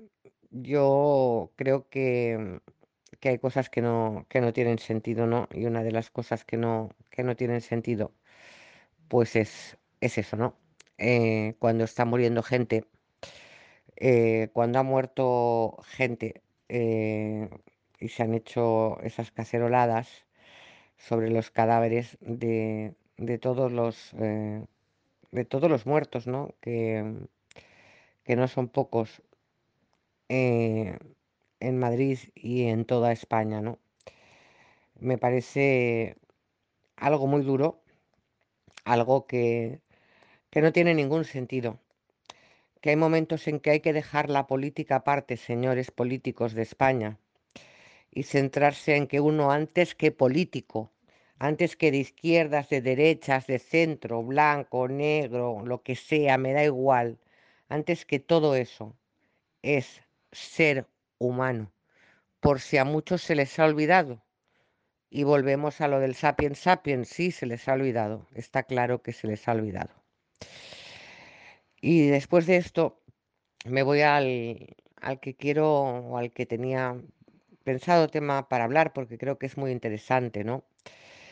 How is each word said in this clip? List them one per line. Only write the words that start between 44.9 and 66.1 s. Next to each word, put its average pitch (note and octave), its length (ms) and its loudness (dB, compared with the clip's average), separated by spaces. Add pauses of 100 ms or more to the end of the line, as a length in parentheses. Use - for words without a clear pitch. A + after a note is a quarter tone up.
aparte, C#3 400 -2
señores B2 540 -2
políticos A#2+ 640 -4
de A2+ 80 -2
España, A2+ 560 0 (920)
y - 120 -8
centrarse C#3+ 760 2
en C#3+ 100 2
que C#3 140 -2
uno D3+ 320 2
antes D#3 420 0
que D#3 160 2
político, B2+ 800 0 (480)
antes D3+ 380 0
que D#3 140 4
de C3+ 80 2
izquierdas, D3+ 720 0
de C#3 120 0
derechas, C3 680 2
de B2+ 120 -2
centro, D3+ 640 -2
blanco, C3+ 640 0
negro, B2+ 760 -2
lo B2 180 -6
que B2+ 120 -6
sea, C#3+ 440 2
me C3 140 -2
da D3 120 2
igual, B2+ 540 2 (500)
antes D3+ 380 -4
que C#3 120 -2
todo D3+ 380 2
eso, A2+ 400 -6 (640)
es C3+ 380 -2 (320)
ser D3 540 0 (320)
humano, B2 520 -2 (720)
por C#3+ 200 4
si - 180 0
a C3 60 6
muchos D#3 380 -2
se E3 120 0
les C#3 240 0
ha D#3+ 80 6
olvidado. D3+ 580 2 (880)
Y C#3+ 140 -2
volvemos C#3 560 2
a D3+ 80 0
lo C#3 120 2
del C3 140 0